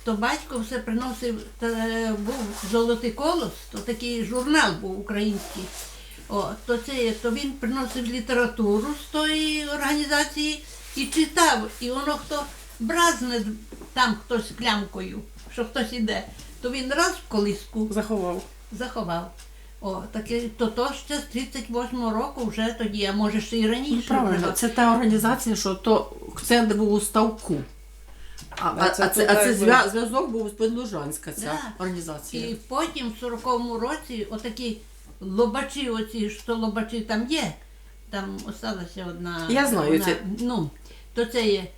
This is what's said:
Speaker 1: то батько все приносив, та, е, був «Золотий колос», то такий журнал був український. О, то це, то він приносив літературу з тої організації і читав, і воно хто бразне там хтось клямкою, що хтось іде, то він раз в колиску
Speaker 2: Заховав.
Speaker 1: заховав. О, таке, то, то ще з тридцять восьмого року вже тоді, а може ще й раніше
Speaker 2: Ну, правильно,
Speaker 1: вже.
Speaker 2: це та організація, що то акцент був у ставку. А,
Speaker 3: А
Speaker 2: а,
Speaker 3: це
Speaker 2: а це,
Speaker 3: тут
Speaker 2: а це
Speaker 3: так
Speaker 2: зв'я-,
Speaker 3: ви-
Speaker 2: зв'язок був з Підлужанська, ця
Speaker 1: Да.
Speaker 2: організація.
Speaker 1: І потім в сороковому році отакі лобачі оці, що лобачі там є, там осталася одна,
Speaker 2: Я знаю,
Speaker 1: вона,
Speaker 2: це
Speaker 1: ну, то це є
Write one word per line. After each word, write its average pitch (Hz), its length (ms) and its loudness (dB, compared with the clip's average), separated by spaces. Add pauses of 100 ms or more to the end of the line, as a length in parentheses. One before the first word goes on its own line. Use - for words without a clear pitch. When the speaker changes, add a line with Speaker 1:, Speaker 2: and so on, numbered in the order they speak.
Speaker 1:
то 233 100 0
батько 254 460 -2
все 226 200 -4
приносив, 233 600 -4 (180)
та, 233 80 -2
е, 226 520 0
був 214 160 -2 (360)
«Золотий 233 400 4
колос», 294 380 0 (220)
то 220 60 -8
такий 233 480 -4
журнал 254 460 4 (100)
був 190 180 -6
український. 202 640 -2 (680)
О, 202 140 0 (220)
то 240 120 2
це, 240 340 0 (100)
то 233 100 0
він 277 200 -2
приносив 254 540 -2
літературу 233 840 2 (200)
з - 40 -16
тої 311 560 0
організації 294 960 0 (320)
і 269 100 -2
читав, 302 640 4 (100)
і 240 100 -4
воно 285 360 -2
хто 294 180 -4 (360)
бразне 247 640 4 (520)
там 247 220 4 (100)
хтось 226 340 -2
клямкою, 202 600 -2 (340)
що 233 120 -2
хтось 233 280 -4
іде, 220 300 0 (380)
то 247 100 -4
він 262 220 -4
раз 349 180 4
в - 200 -10
колиску 208 600 0
Speaker 2:
Заховав. 196 520 -2 (280)
Speaker 1:
заховав. 180 600 -6 (500)
О, 190 300 -6
таке, 233 300 -4 (160)
то, 233 100 2
то 240 240 0 (140)
ще 285 140 -4
з - 40 -6
тридцять 247 460 -6
восьмого 233 420 -2
року 247 340 -2
вже 220 320 0
тоді, 208 280 0
а 196 80 0
може 208 280 2
ще 233 160 -2
й 220 100 4
раніше 254 280 2
Speaker 2:
Ну, 233 60 2 (160)
правильно, 180 300 4
Speaker 1:
вже. 190 80 0
Speaker 2:
це 233 140 2
та 233 260 6
організація, 226 600 4
що 190 200 0
то - 360 4 (240)
акцент 233 400 6
був 208 180 4
у 208 80 6
ставку. 220 540 2 (920)
А, - 180 -4
Speaker 3:
А 165 100 0
Speaker 2:
а, 185 120 4
Speaker 3:
це 185 140 2
Speaker 2:
а 190 60 4
це, 220 180 2
Speaker 3:
тут - 40 4
Speaker 2:
а 202 40 10
це 208 100 6
Speaker 3:
так 240 100 4
Speaker 2:
зв'я-, 220 280 8
Speaker 3:
ви- 196 60 2
Speaker 2:
зв'язок 233 400 0
був 220 200 -2
з - 20 -10
Підлужанська, 208 800 -2
ця 208 100 -8
Speaker 1:
Да. 226 420 -4
Speaker 2:
організація. 180 680 -6
Speaker 1:
І 220 60 -4
потім 262 640 -4
в - 20 -16
сороковому 240 600 -2
році 240 520 -4
отакі 226 460 -6 (440)
лобачі 240 680 0
оці, 220 400 -2
що - 260 -4
лобачі 220 460 -2
там 220 280 -2
є, 285 240 0 (560)
там 196 280 -6 (120)
осталася 190 600 -6
одна, 170 400 -6
Speaker 2:
Я 269 180 4
знаю, 165 240 4
Speaker 1:
вона, 160 140 4
Speaker 2:
це 165 120 2 (220)
Speaker 1:
ну, 220 300 0 (440)
то 233 120 2
це 226 220 0
є 196 160 4 (140)